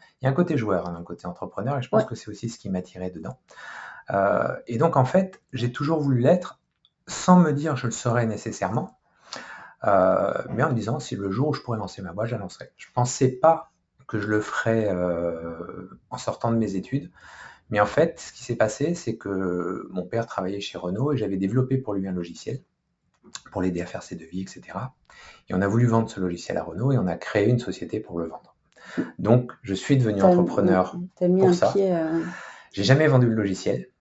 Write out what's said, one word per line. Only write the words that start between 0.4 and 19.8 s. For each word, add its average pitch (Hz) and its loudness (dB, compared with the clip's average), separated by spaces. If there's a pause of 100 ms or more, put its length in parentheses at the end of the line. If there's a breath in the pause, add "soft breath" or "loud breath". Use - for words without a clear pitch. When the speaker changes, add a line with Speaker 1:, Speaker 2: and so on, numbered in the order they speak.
Speaker 1:
joueur, 98 0
hein, 85 -8
un 87 -12
côté 87 -12
entrepreneur 101 -6
et 131 -4
je - -10
pense 214 4
Speaker 2:
Ouais. - -6
Speaker 1:
que 113 -8
c'est - -14
aussi 107 -10
ce - -8
qui 101 -12
m'attirait 92 -6
dedans. 82 -12 (720 loud breath)
Euh, 98 2 (120)
et 120 -6
donc - 4
en 131 6
fait, 190 0 (120)
j'ai 123 -2
toujours 151 -2
voulu 135 2
l'être 175 2 (480)
sans - 6
me 156 6
dire 143 -2
je 127 -6
le 113 0
serais 120 0
nécessairement, 110 -4 (880 loud breath)
euh, 95 4 (160)
mais 120 0
en 160 2
me 127 0
disant 113 -2
si - -8
le 98 -4
jour 135 0
où 143 0
je - -6
pourrais 117 -4
lancer 98 -8
ma 87 -10
boîte, 104 -4
je 120 -4
la 104 -8
lancerai. - -14
Je - -20
pensais 127 2
pas - 2 (360)
que 110 -4
je 101 -4
le 107 2
ferais, 113 0
euh, 85 -4 (220)
en 127 -10
sortant - -4
de 117 2
mes 101 -2
études. 127 -4 (600 loud breath)
Mais 104 0
en 104 6
fait, 165 0
ce - -18
qui - -18
s'est 117 -4
passé, 143 0
c'est 113 -6
que 92 -4